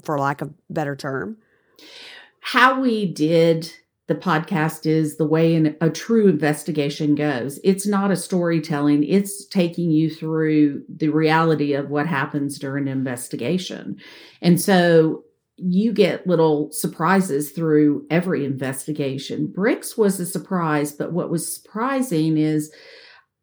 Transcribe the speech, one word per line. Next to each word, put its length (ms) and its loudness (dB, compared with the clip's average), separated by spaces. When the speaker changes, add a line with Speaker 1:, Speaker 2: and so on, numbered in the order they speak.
Speaker 1:
for 160 -4
lack 220 -2
of 120 -8
better 260 -4
term? 420 -8
Speaker 2:
How 400 4
we 240 0
did 680 2
the 80 0
podcast 720 -2
is 320 0
the 80 0
way 280 4
in 260 2
a 100 2
true 380 2
investigation 880 0
goes. 480 -2
It's 220 2
not 260 0
a 40 2
storytelling. 880 0
It's 420 -2
taking 460 0
you 180 2
through 800 0
the 200 -4
reality 640 2
of 180 -4
what 160 -2
happens 500 -4
during 300 -6
an 100 -4
investigation. 1000 -6
And 180 4
so 680 4
you 360 0
get 320 2
little 460 2
surprises 800 -2
through 580 2
every 360 0
investigation. 1000 -6
Bricks 500 -4
was 240 2
a 60 -4
surprise, 680 -2
but 220 -8
what 160 -4
was 240 -4
surprising 840 -2
is 340 0